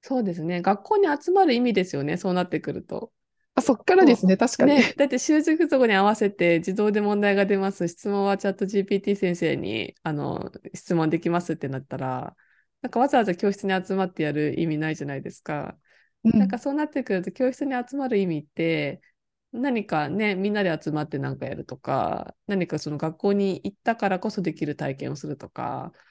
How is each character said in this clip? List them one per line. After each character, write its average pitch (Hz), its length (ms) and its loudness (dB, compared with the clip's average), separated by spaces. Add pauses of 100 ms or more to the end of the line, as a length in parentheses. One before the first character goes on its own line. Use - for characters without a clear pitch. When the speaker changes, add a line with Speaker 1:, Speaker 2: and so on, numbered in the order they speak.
Speaker 1:
そ 262 200 -2
う - 20 0
で 190 100 -2
す 170 100 -6
ね。 175 200 -2
学 196 200 2
校 427 140 2
に 403 100 4
集 294 220 -2
ま 381 160 6
る 285 80 4
意 233 60 2
味 247 140 2
で 196 120 2
す 180 100 -8
よ 139 60 -2
ね。 151 160 -2
そ 185 140 -2
う - 20 2
な 180 120 2
っ 180 40 -16
て 160 100 -2
く - 140 -6
る - 80 -6
と。 - 300 -10 (420)
Speaker 2:
あ、 254 80 0
そ 262 120 2
っ - 100 -4
か 359 120 4
ら 381 100 8
で 285 100 8
す - 100 -2
ね。 190 140 6
Speaker 1:
そ 226 60 4
う。 - 20 2
Speaker 2:
確 - 100 -4
か 247 80 4
に。 285 100 6
Speaker 1:
ね。 240 220 4
だ 277 80 4
っ - 20 0
て 254 120 0
習 302 240 2
熟 320 240 2
度 262 180 4
に 220 80 4
合 196 100 4
わ 214 120 4
せ 202 160 0
て 170 280 4
自 185 140 -4
動 208 180 2
で 208 80 0
問 208 220 0
題 202 140 4
が 202 100 4
出 196 140 2
ま 196 120 0
す。 180 160 -4
質 175 220 -6
問 196 160 0
は 196 140 0
チ 202 80 -2
ャ 196 60 0
ッ - 20 -6
ト 196 100 -2
ジ 196 140 0
ー 196 80 0
ピ 202 80 0
ー 196 80 0
テ 202 80 0
ィ 202 40 2
ー - 40 -12
先 175 160 0
生 156 200 0
に、 107 460 -6
あ 156 120 -4
の、 143 380 -6 (220)
質 - 220 -4
問 160 160 2
で 160 80 2
き 165 100 -2
ま 170 120 2
す 170 120 -4
っ 151 40 -6
て 143 100 -8
な 135 100 -6
っ 131 60 -8
た 135 140 -10
ら、 127 380 -6 (460)
な 254 60 -8
ん - 40 -6
か 233 80 0
わ 254 80 4
ざ 269 120 4
わ 226 40 4
ざ 185 120 0
教 202 160 0
室 196 160 -6
に 190 180 0
集 190 80 -4
ま 190 120 0
っ 185 80 -8
て 160 100 -2
や 147 100 -2
る 151 260 0
意 165 60 2
味 156 140 -2
な 156 100 -2
い 156 60 -4
じ 151 80 -8
ゃ 139 40 -6
な 139 80 -8
い 135 60 -8
で - 80 -10
す - 140 -18
か。 - 340 -8 (460)
Speaker 2:
う 226 60 6
ん。 226 100 6
Speaker 1:
な 202 60 6
ん - 20 0
か 208 100 -2
そ 277 140 -4
う - 20 -4
な 302 120 0
っ 294 40 -8
て 277 140 -4
く 208 100 -2
る 185 80 0
と、 190 100 -8
教 262 200 -2
室 - 160 -6
に 269 60 -4
集 247 240 -6
ま 269 100 -4
る 240 100 0
意 196 80 2
味 170 140 -2
っ 151 60 -14
て、 160 560 -2 (500)
何 240 360 -2
か 151 220 -2
ね、 202 260 0
み 196 160 -2
ん - 20 -2
な 208 100 0
で 165 180 0
集 151 100 -4
ま 151 120 -2
っ 151 60 -8
て 147 80 -6
な 135 140 -4
ん 135 60 -8
か 127 100 -8
や 131 80 -8
る - 100 -12
と 131 120 -12
か、 - 580 -4 (120)
何 185 200 0
か 156 120 -6
そ 147 120 -8
の 151 60 -6
学 160 200 -6
校 202 160 0
に 196 300 0
行 202 100 -8
っ - 40 -20
た 226 180 -2
か 208 140 0
ら 196 100 0
こ 214 100 -4
そ 208 120 -6
で 160 120 -2
き 156 120 -4
る 143 100 -6
体 139 220 -6
験 135 140 -8
を 151 40 -6
す 147 100 -12
る 147 120 -8
と - 120 -16
か、 123 420 -8 (200)